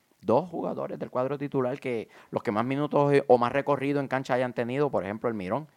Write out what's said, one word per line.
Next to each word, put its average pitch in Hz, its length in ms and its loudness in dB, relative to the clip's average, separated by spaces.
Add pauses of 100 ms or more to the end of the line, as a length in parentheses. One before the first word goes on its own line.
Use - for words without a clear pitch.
(200)
Dos 135 300 2
jugadores 135 480 -6
del 139 120 -10
cuadro 135 280 -2
titular 139 400 -2
que 117 300 -4 (240)
los - 100 -2
que - 80 -2
más 107 140 0
minutos, 143 480 2
eh, 139 160 6
o 123 100 8
más 120 140 2
recorrido 139 480 0
en 135 80 -4
cancha 131 260 -2
hayan 123 180 0
tenido, 127 380 0
por 98 140 0
ejemplo, 107 240 -4
el 117 80 -2
Mirón, 107 400 -4